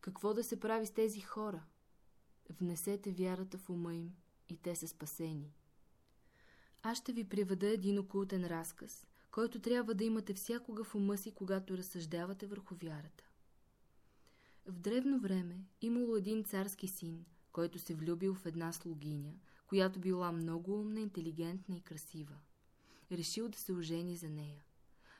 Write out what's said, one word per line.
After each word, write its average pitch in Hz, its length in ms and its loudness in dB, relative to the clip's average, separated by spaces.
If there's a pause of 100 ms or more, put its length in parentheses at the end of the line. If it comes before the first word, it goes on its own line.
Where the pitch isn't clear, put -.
Какво 202 340 0
да 226 100 4
се 220 160 -2
прави 220 260 2
с 214 40 -4
тези 214 300 4
хора? 196 440 -4 (960)
Внесете 185 520 0
вярата 185 460 0
в 190 120 -10
ума 170 240 0
им 170 200 -4 (340)
и 165 80 -6
те 175 200 -2
са 160 120 -4
спасени. 151 680 -6 (1300)
Аз 233 160 0
ще - 140 -4
ви 226 120 0
приведа 190 440 2
един 202 300 4
окултен 196 480 2
разказ, - 600 -4 (240)
който 226 300 0
трябва 233 340 4
да 196 100 4
имате 220 300 2
всякога 226 500 -4
в - 100 -10
ума 202 240 6
си, 214 140 -6
когато 190 440 0
разсъждавате 180 680 -4
върху 190 280 -8
вярата. 156 500 -8 (1400)
В 185 120 -6
древно 254 420 4
време 185 440 0 (160)
имало 233 360 4
един 214 280 2
царски 196 440 -2
син, 165 360 -6 (280)
който 170 260 0
се 165 160 -4
влюбил 170 400 2
в 190 120 -6
една 165 260 -2
слугиня, 151 600 -4 (320)
която 190 340 6
била 180 320 2
много 170 480 0
умна, 214 200 -2
интелигентна 175 760 -2
и 170 40 -8
красива. 151 560 -10 (760)
Решил 185 360 0
да 208 100 -6
се - 140 -2
ожени 170 440 0
за 165 140 -6
нея. 147 340 -6 (560)